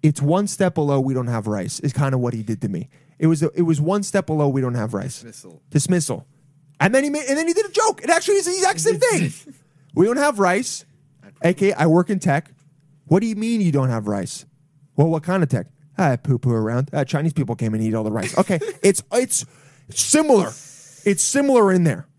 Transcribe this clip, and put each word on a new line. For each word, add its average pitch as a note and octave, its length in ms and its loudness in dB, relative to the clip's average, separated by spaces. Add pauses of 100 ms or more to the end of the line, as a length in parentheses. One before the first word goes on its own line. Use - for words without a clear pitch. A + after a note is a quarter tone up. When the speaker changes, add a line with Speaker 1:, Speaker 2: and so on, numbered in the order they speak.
Speaker 1:
it's D3+ 200 2
one F3 240 2
step F#3+ 280 -2
below C#3+ 260 0
we C3+ 140 -2
don't B2 120 -4
have A2+ 200 -4
rice G#2 340 -6
is C#3 120 -4
kinda C3+ 260 0
what A#2+ 160 -2
he A2 80 -8
did G#2 200 -6
to A2 60 -4
me. F#2 200 -8 (300)
It D#3+ 80 0
was D#3+ 160 2
a, D#3+ 120 0
it - 80 0
was E3 180 0
one F#3+ 220 0
step G3 240 -2
below D3+ 220 0
we C3+ 120 0
don't B2+ 140 -2
have A2+ 200 -4
rice. G2 220 -6
Speaker 2:
Dismissal. F#2+ 540 -20
Speaker 1:
Dismissal. D#3+ 560 -2 (520)
And G3 160 0
then C4+ 100 4
he D4 60 -2
made, C#4+ 180 -4
and C#4 80 2
then D#4+ 100 -2
he E4+ 60 0
did G#4 140 0
a F#4+ 60 -10
joke. A4 300 0
It A#3 60 -6
actually F4 280 2
is G4 100 0
the F4 60 -2
exact F#4 280 0
same C4+ 180 0
thing. C#4 340 0 (420)
Speaker 2:
<laughs> - 200 -20
Speaker 1:
"We F3 120 4
don't A#3+ 100 0
have C#4+ 220 0
rice. G3 480 0 (360)
Speaker 2:
I'd - 100 -20 (100)
Speaker 1:
A E3+ 120 4
K G3 180 2
A - 80 -2
I D#3 60 4
work E3+ 220 4
in G3 100 0
tech. - 340 -2 (540)
What F#3 140 4
do A3+ 60 -4
you A3 100 -4
mean A3+ 240 -2
you F3 120 2
don't C3+ 180 2
have A2 180 -2
rice?" G2+ 380 -6 (500)
"Well, D3+ 120 4
what D#3+ 140 -2
kind F3+ 200 0
of C#3+ 80 0
tech?" A2 160 -2 (320)
"I D#3 180 2
poo-poo C3 360 -2
around. A#2 420 -2
Uh, D3 100 0
Chinese D#3 300 -2
people A#2 200 -2
came G#2+ 200 -4
and A2 80 -2
eat A2 100 -2
all A2 120 -2
the G#2+ 80 -4
rice." G#2+ 260 -4
Okay, F#3 200 0 (120)
Speaker 2:
<laughs> - 120 -14
Speaker 1:
it's, D4 200 4 (100)
it's B3+ 320 -2 (460)
similar. C#4+ 560 2 (580)
It's G3+ 180 2
similar C4 480 4
in F3+ 140 4
there. A#2 220 -2 (120)